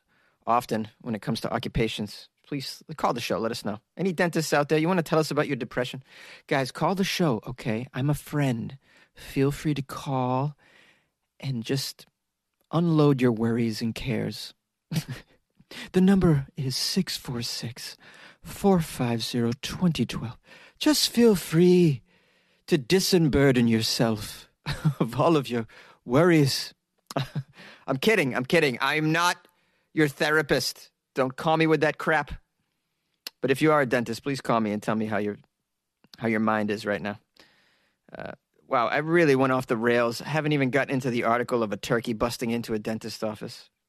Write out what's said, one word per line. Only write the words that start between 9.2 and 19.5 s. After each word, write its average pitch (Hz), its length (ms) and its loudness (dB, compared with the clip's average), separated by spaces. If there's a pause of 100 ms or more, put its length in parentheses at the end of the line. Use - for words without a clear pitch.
free 147 240 -4
to 143 80 -4
call 131 720 -2 (840)
and 123 240 -6
just - 420 -6 (640)
unload 151 500 4
your 123 120 4
worries 113 500 0
and 113 120 -4
cares. 107 640 -6
<laughs> - 40 -20 (1300)
The 185 80 4
number 180 460 6 (100)
is 131 200 -4
six - 400 -2
four 120 260 -8
six, - 540 -10 (460)
four 190 380 2
five 120 420 -2
zero, 117 300 -2 (100)